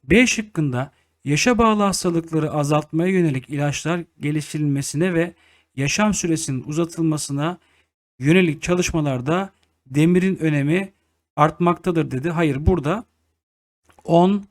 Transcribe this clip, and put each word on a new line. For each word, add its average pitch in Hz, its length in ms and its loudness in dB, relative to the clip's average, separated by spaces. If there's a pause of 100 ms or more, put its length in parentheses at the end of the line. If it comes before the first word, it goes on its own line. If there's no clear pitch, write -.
B 202 220 6
şıkkında 143 640 -4 (320)
yaşa 151 340 2
bağlı 214 240 2
hastalıkları 165 680 -2
azaltmaya 156 600 0
yönelik 160 380 0
ilaçlar 147 540 -4 (160)
geliştirilmesine 147 920 -2
ve 170 200 -2 (420)
yaşam 196 380 0
süresinin 156 520 -4
uzatılmasına 156 920 -4 (600)
yönelik 160 440 2
çalışmalarda 165 920 -2 (340)
demirin 175 500 2
önemi 156 560 0 (440)
artmaktadır 160 760 0
dedi. 131 200 -4
Hayır, 156 360 0
burada 180 380 0 (1000)
on 190 460 4